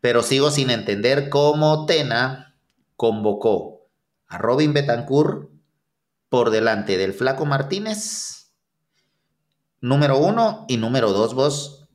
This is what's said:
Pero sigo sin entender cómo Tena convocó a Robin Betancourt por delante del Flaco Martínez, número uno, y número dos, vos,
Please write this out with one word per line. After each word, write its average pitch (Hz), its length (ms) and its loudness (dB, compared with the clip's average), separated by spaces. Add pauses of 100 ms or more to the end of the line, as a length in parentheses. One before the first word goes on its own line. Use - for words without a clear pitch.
Pero 120 220 2
sigo 139 280 2
sin 135 180 0
entender 120 600 0
cómo 151 560 2
Tena 135 680 -2 (400)
convocó 107 920 -2 (400)
a 87 100 -16
Robin 135 360 0
Betancourt 139 760 -2 (800)
por 120 220 2
delante 107 460 0
del 95 160 -2
Flaco 135 320 -2
Martínez, 190 1040 -6 (1300)
número 139 360 2
uno, 202 500 0
y 123 100 -2
número 113 340 0
dos, 110 220 2
vos, - 600 -4